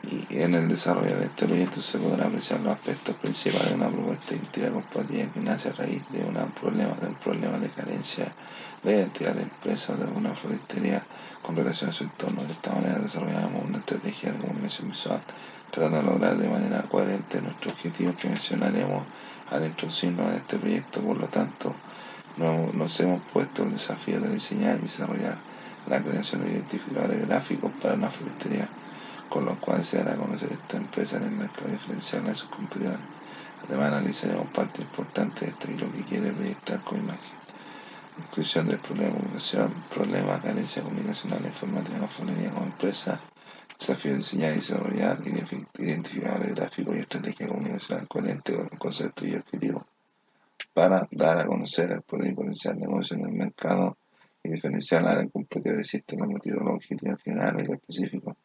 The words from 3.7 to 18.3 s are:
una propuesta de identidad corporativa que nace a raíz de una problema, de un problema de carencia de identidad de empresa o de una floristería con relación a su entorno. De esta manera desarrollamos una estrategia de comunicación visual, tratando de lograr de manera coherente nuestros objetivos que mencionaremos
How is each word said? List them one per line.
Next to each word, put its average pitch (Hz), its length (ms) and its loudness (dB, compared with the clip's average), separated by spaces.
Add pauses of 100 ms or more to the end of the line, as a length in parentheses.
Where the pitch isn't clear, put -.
una - 120 4
propuesta - 440 0
de - 40 0
identidad - 380 0
corporativa - 600 -2
que - 60 -2
nace - 300 0
a - 20 -2
raíz - 380 -2
de 50 160 0
una 50 220 0
problema, 50 480 2
de 50 120 -4
un 50 80 -4
problema 50 420 0
de - 120 0
carencia - 640 -4 (480)
de 95 80 4
identidad 95 420 4
de 50 100 0
empresa - 500 -2
o - 20 0
de - 160 0
una - 240 0
floristería - 680 0 (400)
con 85 140 -2
relación 78 360 2
a - 20 -4
su - 100 -4
entorno. - 400 -2
De 73 80 -4
esta - 220 -4
manera - 260 2
desarrollamos 50 720 0
una - 80 0
estrategia - 560 -2
de - 60 -4
comunicación - 500 -4
visual, 90 320 -2 (500)
tratando 78 280 4
de 73 40 2
lograr 50 340 6
de 50 120 4
manera 50 320 2
coherente - 600 2
nuestros - 320 -4
objetivos 87 440 0
que - 100 -2
mencionaremos 50 760 2 (460)